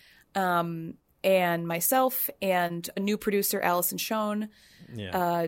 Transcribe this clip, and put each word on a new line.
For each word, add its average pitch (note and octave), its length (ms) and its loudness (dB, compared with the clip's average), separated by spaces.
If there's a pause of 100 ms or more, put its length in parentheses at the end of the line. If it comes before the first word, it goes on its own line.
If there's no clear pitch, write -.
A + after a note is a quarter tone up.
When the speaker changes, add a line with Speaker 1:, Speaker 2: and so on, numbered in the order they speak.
(360)
Speaker 1:
um, E3+ 600 0 (280)
and F3 440 4
myself, B3+ 600 0 (120)
and F3 540 0
a - 40 -4
new G3+ 180 0
producer, G3+ 440 0
Allison F3+ 360 0
Schoen. G#3+ 520 -2 (440)
Speaker 2:
Yeah. G#2 240 -6
Speaker 1:
Uh, F3 300 2